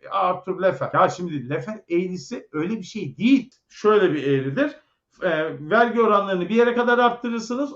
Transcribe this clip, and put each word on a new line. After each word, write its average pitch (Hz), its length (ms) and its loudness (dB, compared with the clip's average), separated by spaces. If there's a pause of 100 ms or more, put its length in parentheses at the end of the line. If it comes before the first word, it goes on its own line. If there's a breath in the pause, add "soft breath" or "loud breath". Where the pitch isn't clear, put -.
(100)
Arthur 185 500 -2
Laffer. 175 340 0
Ya 175 140 4
şimdi 151 400 -8
Laffer 214 400 -6
eğrisi 185 640 -6
öyle 175 260 -4
bir 180 60 -14
şey 170 320 -10
değil. 254 340 2 (180)
Şöyle 208 440 4
bir 147 100 -2
eğridir. 139 480 0 (520)
E, 180 80 0 (400)
vergi 233 320 4
oranlarını 196 460 2
bir 214 60 -2
yere 240 200 4
kadar 240 240 2
arttırırsınız. 240 760 -2